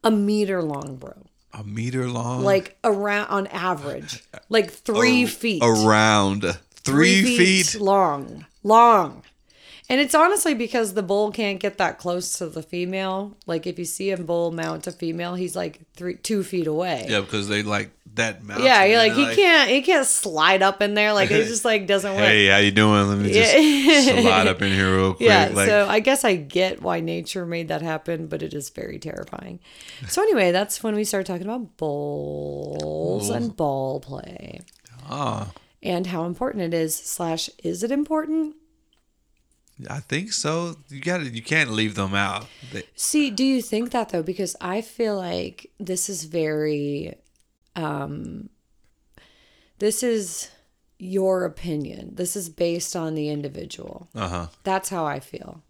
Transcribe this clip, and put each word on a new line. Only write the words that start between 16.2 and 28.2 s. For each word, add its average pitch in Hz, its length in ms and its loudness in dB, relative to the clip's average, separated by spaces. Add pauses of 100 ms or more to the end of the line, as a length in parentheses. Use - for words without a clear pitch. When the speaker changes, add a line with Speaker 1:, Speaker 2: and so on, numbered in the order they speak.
Speaker 1:
feet 175 240 -2
away. 156 420 -2
Speaker 2:
Yeah, 104 120 0
because 101 280 -4
they, 104 140 0
like, 104 280 -4 (240)
that 110 280 -2
mount 104 200 -6
Speaker 1:
Yeah, 247 200 6
Speaker 2:
and 196 80 6
Speaker 1:
you're 233 100 6
Speaker 2:
then, 220 100 6
Speaker 1:
like, 226 80 -2
he 285 80 4
Speaker 2:
like - 100 0
Speaker 1:
can't, 330 340 6
he 269 120 4
can't 294 240 2
slide 180 560 2
up 196 200 2
in 208 120 -2
there. 208 180 2
Like, 202 180 2
it 214 140 4
Speaker 2:
<laughs> - 20 -2
Speaker 1:
just, 226 180 -4
like, 214 220 0
doesn't 196 280 0
work. 107 100 2
Speaker 2:
"Hey, 107 220 6
how 98 120 8
you 101 120 6
doing? 104 380 6
Let 101 100 2
me 101 140 2
just - 220 6
Speaker 1:
Yeah. 285 680 6
<laughs> - 20 -
Speaker 2:
slide 95 260 6
up 95 140 -2
in 98 100 2
here 95 240 4
real 95 180 2
quick." 233 140 2
Speaker 1:
Yeah, 185 240 6
Speaker 2:
Like 98 160 4
Speaker 1:
so 208 200 4
I 214 120 2
guess 359 240 0
I 202 120 4
get 180 460 -2
why 175 180 -2
nature 170 460 -6
made 170 220 -6
that 156 140 -4
happen, 160 460 -6